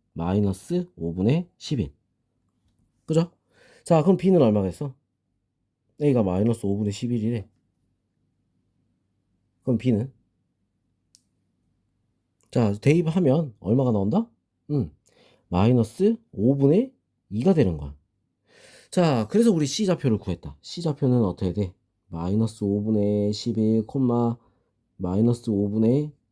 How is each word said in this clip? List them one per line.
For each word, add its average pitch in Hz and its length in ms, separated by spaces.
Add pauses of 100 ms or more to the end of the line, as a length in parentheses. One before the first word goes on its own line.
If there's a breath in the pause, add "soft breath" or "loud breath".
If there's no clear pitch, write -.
(120)
마이너스 101 840
오 82 180
분의 123 420
십일. 98 380 (1120)
그죠? 165 240 (540 soft breath)
자, 160 180
그럼 180 140
B는 180 260
얼마겠어? 107 520 (1080)
A가 131 200
마이너스 104 440
오 98 120
분의 104 140
십일이래. 117 560 (2250)
그럼 123 160
B는? 120 340 (2500)
자, 113 220
대입하면 156 880
얼마가 123 320
나온다? 110 360 (420)
음, 120 200 (580 soft breath)
마이너스 120 680 (160)
오 120 240
분의 165 360 (380)
이가 135 240
되는 98 220
거야. 71 180 (960 soft breath)
자, 139 380
그래서 233 220
우리 160 160
C좌표를 139 520
구했다. 82 440
C좌표는 139 600
어떻게 90 280
돼? 95 220 (340)
마이너스 101 560
오 101 180
분의 104 500
십일, 110 540
콤마, 120 500 (600)
마이너스 110 540
오 101 180
분의 120 440 (200)